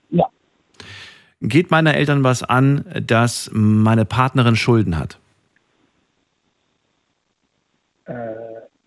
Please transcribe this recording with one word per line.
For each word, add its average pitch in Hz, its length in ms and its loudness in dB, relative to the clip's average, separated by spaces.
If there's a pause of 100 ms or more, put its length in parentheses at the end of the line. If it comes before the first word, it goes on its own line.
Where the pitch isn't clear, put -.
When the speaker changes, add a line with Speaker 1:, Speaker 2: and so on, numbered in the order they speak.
(120)
Speaker 1:
Ja. 175 160 2 (1120)
Speaker 2:
Geht 165 300 0
meine 160 240 2
Eltern 143 280 0
was 127 200 0
an, 139 420 2 (220)
dass 117 440 0
meine 110 540 2
Partnerin 120 500 0
Schulden 107 440 0
hat? - 180 -10 (3000)
Speaker 1:
Äh, - 80 -14 (720)